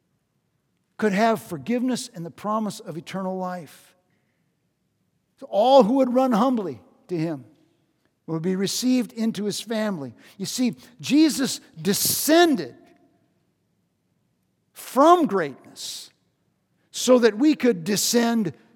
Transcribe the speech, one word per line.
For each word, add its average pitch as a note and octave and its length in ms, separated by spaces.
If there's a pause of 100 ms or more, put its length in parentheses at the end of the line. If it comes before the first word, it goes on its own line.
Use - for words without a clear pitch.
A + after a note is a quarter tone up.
(1000)
could G#3+ 140
have A3 280
forgiveness A3+ 760
and E3+ 120
the E3 40
promise G#3+ 500
of E3 180
eternal F#3 400
life. F3+ 560 (1500)
So C4 80
all B3 360
who G#3+ 100
would C4 180
run B3+ 200
humbly G#3 500 (260)
to F3+ 80
him D#3 300 (800)
would D#3+ 160
be F#3 140
received A#3 580
into A3 300
his G3+ 180
family. G3+ 520 (220)
You G3 80
see, A#3 320 (240)
Jesus B3+ 600 (180)
descended G3+ 960 (2000)
from D#4+ 500
greatness - 840 (800)
so B3 300
that G#3+ 180
we D4 160
could G3 300
descend A3 680 (240)